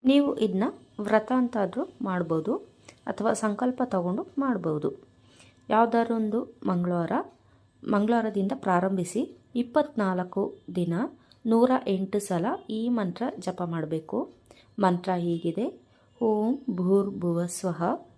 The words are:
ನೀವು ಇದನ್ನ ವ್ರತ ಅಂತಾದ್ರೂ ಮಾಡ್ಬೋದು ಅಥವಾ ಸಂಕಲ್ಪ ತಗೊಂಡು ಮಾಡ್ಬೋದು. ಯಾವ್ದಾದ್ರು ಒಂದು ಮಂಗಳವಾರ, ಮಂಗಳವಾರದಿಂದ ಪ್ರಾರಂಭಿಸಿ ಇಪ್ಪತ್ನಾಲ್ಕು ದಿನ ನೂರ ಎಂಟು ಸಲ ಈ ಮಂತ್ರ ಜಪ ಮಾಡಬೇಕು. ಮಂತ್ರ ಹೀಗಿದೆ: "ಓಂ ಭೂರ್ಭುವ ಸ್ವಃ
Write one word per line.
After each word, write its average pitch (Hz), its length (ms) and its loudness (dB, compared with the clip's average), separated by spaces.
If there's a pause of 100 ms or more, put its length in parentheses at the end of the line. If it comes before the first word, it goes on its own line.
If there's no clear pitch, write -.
ನೀವು 277 320 6
ಇದನ್ನ 196 280 2 (360)
ವ್ರತ 214 320 2
ಅಂತಾದ್ರೂ 240 500 0 (200)
ಮಾಡ್ಬೋದು 175 500 0 (540)
ಅಥವಾ 220 260 0
ಸಂಕಲ್ಪ 226 520 -2
ತಗೊಂಡು 190 380 -2 (160)
ಮಾಡ್ಬೋದು. 170 500 -2 (840)
ಯಾವ್ದಾದ್ರು 226 460 4
ಒಂದು 220 240 0 (260)
ಮಂಗಳವಾರ, 175 460 0 (680)
ಮಂಗಳವಾರದಿಂದ 208 720 2
ಪ್ರಾರಂಭಿಸಿ 190 680 0 (320)
ಇಪ್ಪತ್ನಾಲ್ಕು 208 880 0 (320)
ದಿನ 170 200 0 (500)
ನೂರ 226 260 6 (160)
ಎಂಟು 196 340 -2
ಸಲ 180 260 -2 (240)
ಈ 220 180 -2
ಮಂತ್ರ 214 340 -2 (160)
ಜಪ 185 240 -6
ಮಾಡಬೇಕು. 165 560 -4 (600)
ಮಂತ್ರ 180 340 2
ಹೀಗಿದೆ: 170 540 -2 (540)
"ಓಂ 220 380 2 (120)
ಭೂರ್ಭುವ 180 760 2
ಸ್ವಃ 175 340 -4 (380)